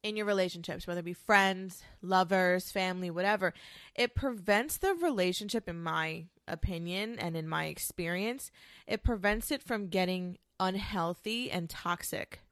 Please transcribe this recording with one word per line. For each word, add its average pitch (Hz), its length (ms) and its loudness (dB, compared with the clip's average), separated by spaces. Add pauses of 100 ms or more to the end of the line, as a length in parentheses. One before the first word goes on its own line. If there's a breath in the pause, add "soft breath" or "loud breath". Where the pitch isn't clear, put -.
in 214 140 -4
your 214 100 0
relationships, 180 600 0
whether 175 140 -2
it 165 40 -8
be 175 100 -6
friends, 190 680 2 (180 loud breath)
lovers, 185 680 4
family, 185 400 -2
whatever, 185 420 2 (440 loud breath)
it 240 180 0
prevents 233 640 2
the 381 180 2
relationship, 214 760 0
in 170 140 -8
my 160 440 -2 (200)
opinion 185 720 -4
and 165 180 -4
in 160 120 -4
my 160 160 -2
experience, 180 880 -4 (340 loud breath)
it 214 160 -2
prevents 214 480 2
it 285 140 -2
from 208 240 -4
getting 180 500 -2 (220)
unhealthy 196 920 -2
and 170 180 -4
toxic. - 840 -6